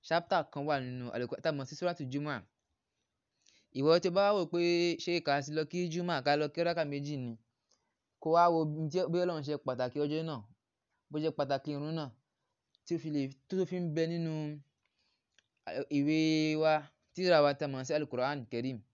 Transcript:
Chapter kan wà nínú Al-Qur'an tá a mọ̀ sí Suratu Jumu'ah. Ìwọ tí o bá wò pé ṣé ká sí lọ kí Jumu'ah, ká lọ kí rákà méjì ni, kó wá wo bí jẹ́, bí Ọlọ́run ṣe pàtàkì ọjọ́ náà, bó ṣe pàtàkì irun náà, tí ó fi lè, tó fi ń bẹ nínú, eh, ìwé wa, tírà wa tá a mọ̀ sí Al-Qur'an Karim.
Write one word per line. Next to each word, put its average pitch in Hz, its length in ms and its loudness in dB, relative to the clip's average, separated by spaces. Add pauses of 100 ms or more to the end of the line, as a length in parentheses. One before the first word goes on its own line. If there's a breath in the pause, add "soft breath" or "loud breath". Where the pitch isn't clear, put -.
Chapter 170 440 2
kan 143 160 -6
wà 147 160 2
nínú 123 320 -6
Al-Qur'an 120 300 -4
tá 160 80 2
a - 20 0
mọ̀ 139 120 -4
sí 131 120 -14
Suratu 175 280 -4
Jumu'ah. 139 360 -4 (1300 soft breath)
Ìwọ 139 260 4
tí 185 80 0
o 170 40 0
bá 196 200 4
wò 196 160 2
pé 175 100 -2 (380)
ṣé 170 240 -4
ká 147 120 0 (100)
sí 143 100 -10
lọ 156 120 -2
kí 170 140 -8 (120)
Jumu'ah, 170 320 -2
ká 143 140 4
lọ 151 120 0
kí 147 140 -6
rákà 170 220 0
méjì 143 320 -4
ni, 127 140 -4 (920)
kó 160 80 -2
wá 170 180 6
wo 165 140 4
bí 151 260 -2
jẹ́, 175 200 0
bí 170 120 0
Ọlọ́run 170 240 -2
ṣe 147 160 -4
pàtàkì 127 400 -4
ọjọ́ 151 240 0
náà, 147 160 -6 (680)
bó 147 80 -6
ṣe 156 120 0
pàtàkì 139 420 -2
irun 147 220 -4
náà, 156 140 -6 (760)
tí - 80 -4
ó 165 40 -2
fi 160 120 -8
lè, 147 120 0 (220)
tó - 100 -8 (120)
fi 180 100 -6
ń 180 160 -2
bẹ 160 140 0
nínú, 165 260 -4 (1300)
eh, 135 240 -4
ìwé 147 260 2 (400)
wa, 156 160 4 (380)
tírà 180 320 4
wa 143 120 6
tá 151 120 -4
a - 20 -2
mọ̀ 131 160 -4
sí 135 100 -4
Al-Qur'an 143 520 -2
Karim. 120 320 -4 (160)